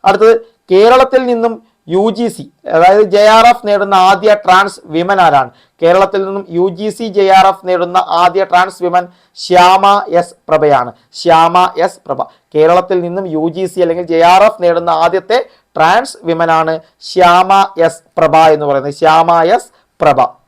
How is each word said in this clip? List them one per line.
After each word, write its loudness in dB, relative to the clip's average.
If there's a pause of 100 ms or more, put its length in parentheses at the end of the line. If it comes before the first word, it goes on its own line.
അടുത്തത് 2 (300)
കേരളത്തിൽ 2
നിന്നും -4 (260)
യു -2
ജി -6
സി, -14
അതായത് 2
ജെ 0
ആർ 4
എഫ് 2
നേടുന്ന -2
ആദ്യ 2 (100)
ട്രാൻസ് 0
വിമൻ -2
ആരാണ്? 0 (320)
കേരളത്തിൽ 0
നിന്നും -10
യു -2
ജി -8
സി -10
ജെ -2
ആർ 4
എഫ് -6
നേടുന്ന -4
ആദ്യ -2
ട്രാൻസ് -2
വിമൻ -2 (280)
ശ്യാമ 2
എസ് -2 (160)
പ്രഭയാണ്. 0 (200)
ശ്യാമ 2
എസ് -4
പ്രഭ. -8 (320)
കേരളത്തിൽ 0
നിന്നും -8
യു -4
ജി -6
സി -10
അല്ലെങ്കിൽ -2
ജെ -4
ആർ 4
എഫ് -2
നേടുന്ന -2
ആദ്യത്തെ -2 (300)
ട്രാൻസ് -2
വിമൻ -2
ആണ് -2 (220)
ശ്യാമ 2 (120)
എസ് -2 (160)
പ്രഭ 0
എന്ന് 2
പറയുന്നത്. -4
ശ്യാമ 2
എസ് -2 (340)
പ്രഭ. 2 (220)